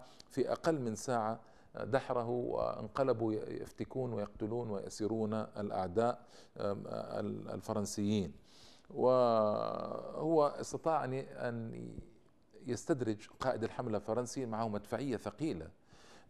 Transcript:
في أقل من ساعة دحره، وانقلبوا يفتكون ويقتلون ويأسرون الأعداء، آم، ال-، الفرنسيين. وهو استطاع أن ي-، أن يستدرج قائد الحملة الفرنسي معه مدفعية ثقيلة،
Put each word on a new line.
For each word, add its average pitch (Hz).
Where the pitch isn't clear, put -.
في -
أقل 156
من 117
ساعة 113
دحره، 117
وانقلبوا 120
يفتكون 123
ويقتلون 110
ويأسرون 107
الأعداء، 107
آم، 101
ال-، 104
الفرنسيين. 104
وهو 120
استطاع 151
أن 127
ي-، 135
أن 120
يستدرج 120
قائد 117
الحملة 117
الفرنسي 120
معه 113
مدفعية 110
ثقيلة، 101